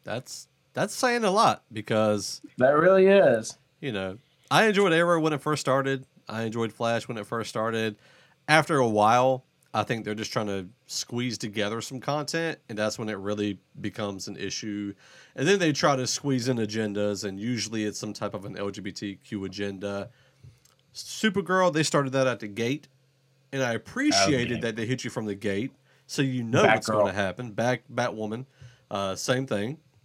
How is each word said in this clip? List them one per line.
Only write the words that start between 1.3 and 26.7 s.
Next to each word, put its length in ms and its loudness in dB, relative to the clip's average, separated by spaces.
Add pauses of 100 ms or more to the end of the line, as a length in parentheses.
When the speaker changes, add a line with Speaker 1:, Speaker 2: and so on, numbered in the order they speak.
Speaker 1:
lot 320 4 (100)
because 680 0 (180)
Speaker 2:
That 180 6
really 300 6
is. 500 6 (220)
Speaker 1:
you 120 -6
know, 260 -4 (340)
I 140 6
enjoyed 280 4
Arrow 260 4
when 140 2
it 80 -4
first 200 0
started. 440 0 (240)
I 140 -4
enjoyed 280 -4
Flash 360 -2
when 100 -8
it 80 -8
first 240 -6
started. 480 -2 (500)
After 300 4
a 100 4
while, 580 4 (280)
I 100 0
think 220 -4
they're 80 -6
just 180 -8
trying 160 -2
to 200 -4 (200)
squeeze 500 -6
together 440 -4
some 180 -12
content, 600 -4 (100)
and 80 -10
that's 220 -2
when 100 -6
it 80 -6
really 400 -4 (220)
becomes 480 -8
an 100 -12
issue. 560 -8 (420)
And 120 0
then 120 4
they 120 2
try 240 2
to 100 -2
squeeze 420 -2
in 100 0
agendas, 680 -2
and 160 -6
usually 460 -4
it's 120 -4
some 160 -8
type 200 -8
of 120 -10
an 120 -12
L 120 -4
G 120 -12
B 100 -10
T 320 -10
Q 220 -8
agenda. 640 -6 (840)
Supergirl, 800 0
they 100 2
started 300 2
that 140 4
at 140 -2
the 60 -10
gate, 420 -4 (640)
and 100 0
I 100 0
appreciated 840 2
Speaker 2:
Okay. 40 -4
Speaker 1:
that 140 -2
they 100 -4
hit 180 -4
you 60 -6
from 160 -6
the 100 -4
gate, 360 -2 (360)
so 140 -4
you 220 0
know 200 4
what's 260 4